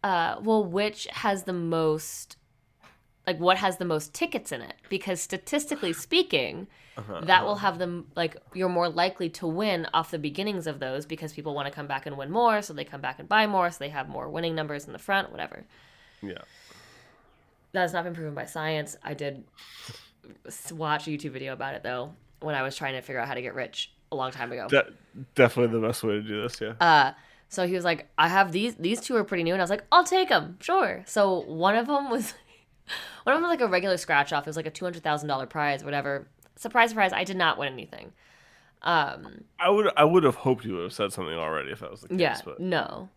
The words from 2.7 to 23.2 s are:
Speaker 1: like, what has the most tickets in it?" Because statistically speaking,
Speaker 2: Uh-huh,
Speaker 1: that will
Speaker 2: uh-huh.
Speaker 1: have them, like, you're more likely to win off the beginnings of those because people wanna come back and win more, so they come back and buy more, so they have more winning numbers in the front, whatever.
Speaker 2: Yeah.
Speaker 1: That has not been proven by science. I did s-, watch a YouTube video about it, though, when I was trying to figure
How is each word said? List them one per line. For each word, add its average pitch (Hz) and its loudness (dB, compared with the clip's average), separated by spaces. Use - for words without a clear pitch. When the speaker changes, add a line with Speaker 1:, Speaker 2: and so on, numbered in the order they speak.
Speaker 1:
like, 175 -2
what 180 6
has 190 0
the 185 -4
most 156 -2
tickets - -4
in 120 -8
it?" - -14
Because 190 -2
statistically 285 -4
speaking, 175 0
Speaker 2:
Uh-huh, 104 -8
Speaker 1:
that 180 6
will 98 0
Speaker 2:
uh-huh. 202 -2
Speaker 1:
have 170 -2
them, 175 -6
like, 165 -2
you're 185 0
more 175 2
likely 170 0
to - -8
win 175 0
off 160 0
the 165 -4
beginnings 165 -4
of 139 -6
those 139 -4
because 156 -10
people 147 -8
wanna 139 -4
come 143 -10
back 139 -6
and 143 -10
win 139 -8
more, 220 4
so 185 -12
they 143 -8
come 139 -14
back 131 -6
and - -16
buy 214 4
more, 185 2
so 170 -16
they 139 -8
have 143 -8
more 131 -8
winning 165 -4
numbers 147 -6
in - -14
the - -14
front, 196 -2
whatever. - -10
Speaker 2:
Yeah. 98 -10
Speaker 1:
That 190 0
has 170 0
not 175 -2
been 175 -6
proven 156 -8
by 143 -8
science. 156 -4
I 151 -6
did 139 -8
s-, - -14
watch 151 -2
a 160 -6
YouTube 147 -6
video 131 -10
about 135 -8
it, - -12
though, 127 -6
when 151 -4
I 135 0
was 135 -4
trying 135 -4
to 127 -6
figure 131 -6